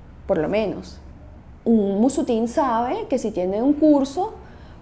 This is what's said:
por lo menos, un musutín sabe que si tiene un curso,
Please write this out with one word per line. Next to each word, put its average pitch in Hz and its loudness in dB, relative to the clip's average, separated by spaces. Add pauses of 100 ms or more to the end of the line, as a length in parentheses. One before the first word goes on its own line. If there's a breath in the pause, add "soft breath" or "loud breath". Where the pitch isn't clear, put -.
(260)
por 185 0
lo 156 -2
menos, 190 -4 (640)
un 202 2
musutín 240 0
sabe 254 -2
que 262 0
si 214 -4
tiene 190 -2
un 269 4
curso, 302 2 (480 loud breath)